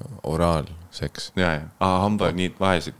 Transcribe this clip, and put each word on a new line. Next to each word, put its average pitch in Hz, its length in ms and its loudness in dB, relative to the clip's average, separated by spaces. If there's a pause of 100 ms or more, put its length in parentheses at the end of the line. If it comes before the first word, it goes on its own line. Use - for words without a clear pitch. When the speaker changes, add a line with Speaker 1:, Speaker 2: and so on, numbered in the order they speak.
(240)
Speaker 1:
oraalseks. 82 1120 -2
Speaker 2:
Jaa, 90 180 4
jaa. 78 140 -6 (120)
Aa, 92 200 4
hamba-, 101 320 2
nii 90 260 0
vahesid 92 420 2